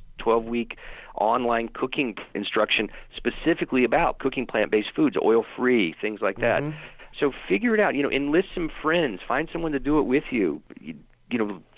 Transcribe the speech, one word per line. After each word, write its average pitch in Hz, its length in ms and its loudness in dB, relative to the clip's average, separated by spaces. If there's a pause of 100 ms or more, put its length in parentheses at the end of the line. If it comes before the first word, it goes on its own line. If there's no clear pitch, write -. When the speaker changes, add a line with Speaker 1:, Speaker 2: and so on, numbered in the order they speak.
(160)
Speaker 1:
twelve 113 280 2
week 117 340 -4 (380)
online 117 520 2
cooking - 480 -4 (180)
instruction 107 560 0 (260)
specifically 135 680 0
about 139 340 2
cooking 131 260 -2
plant-based 107 520 0
foods, 143 260 2
oil-free, 117 800 2
things 107 200 -4
like 101 180 -2
that. 113 220 2
Speaker 2:
Mm-hmm. 151 160 -4 (440)
Speaker 1:
So 143 100 2 (180)
figure 214 240 2
it 214 60 4
out. 175 160 4
You 139 80 2
know, 139 80 0
enlist 143 420 2
some 160 160 -2 (140)
friends. 151 460 2
Find 147 240 0
someone 165 180 -2
to 139 80 0
do 147 220 2
it - 60 6
with 131 260 2
you. 82 280 2 (200)
You, 78 160 -12 (340)
you 120 80 0
know, 104 240 -4 (160)